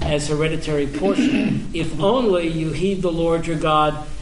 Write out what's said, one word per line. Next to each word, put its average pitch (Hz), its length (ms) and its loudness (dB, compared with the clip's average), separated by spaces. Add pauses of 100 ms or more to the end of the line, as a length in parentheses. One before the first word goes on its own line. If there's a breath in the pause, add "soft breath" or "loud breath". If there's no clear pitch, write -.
as 147 280 0
hereditary 151 580 0
portion, - 840 0
<clears throat> - 40 -8
if 156 260 -2
only 202 480 2
you 160 240 -2
heed 180 300 0
the 175 100 0
Lord 165 340 0
your 160 120 -2
God 151 440 2 (200)